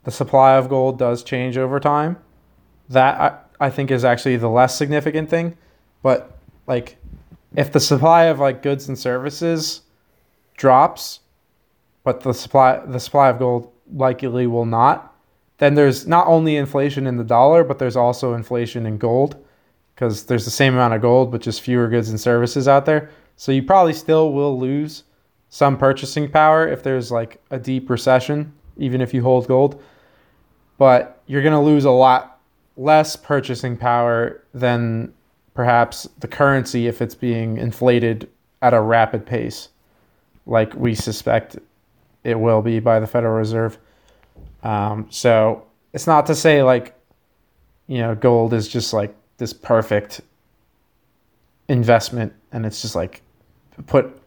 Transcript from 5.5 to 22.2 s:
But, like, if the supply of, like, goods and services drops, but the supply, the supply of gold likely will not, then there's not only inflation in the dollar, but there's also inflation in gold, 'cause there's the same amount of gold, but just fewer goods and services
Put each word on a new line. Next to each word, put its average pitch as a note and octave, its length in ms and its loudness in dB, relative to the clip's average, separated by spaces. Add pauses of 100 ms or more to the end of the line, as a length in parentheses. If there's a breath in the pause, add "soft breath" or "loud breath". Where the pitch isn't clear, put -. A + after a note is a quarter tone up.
But, - 340 -2 (300)
like, B2 300 -6 (580)
if C#3+ 160 -4
the D3 80 2
supply E3 460 4
of, D#3 140 0
like, C3+ 220 -2
goods C#3 260 -4
and C3 100 -10
services D3 840 -6 (760)
drops, - 640 2 (800)
but B2+ 180 -4
the B2+ 120 -4
supply, C3 520 2
the B2 140 -10
supply C#3 300 2
of A#2 100 0
gold B2 320 -4 (240)
likely B2+ 500 -2
will A#2 200 -2
not, A#2 420 2 (520)
then C#3+ 160 4
there's C#3+ 320 2
not E3+ 200 4
only D#3+ 280 4
inflation C#3+ 500 -2
in B2 120 -4
the A#2 60 -4
dollar, C3+ 400 4
but - 140 -4
there's B2 180 -4
also A#2+ 380 0
inflation A#2 540 -6
in G#2+ 100 -6
gold, B2 380 0 (600 soft breath)
'cause A2+ 300 -4
there's A#2 200 -2
the A#2 60 -10
same C3+ 220 0
amount A#2+ 220 2
of G#2+ 80 -4
gold, B2 280 2
but A#2 80 -6
just - 220 -8
fewer A#2+ 260 0
goods A2 220 -2
and A2 100 -6
services B2 480 0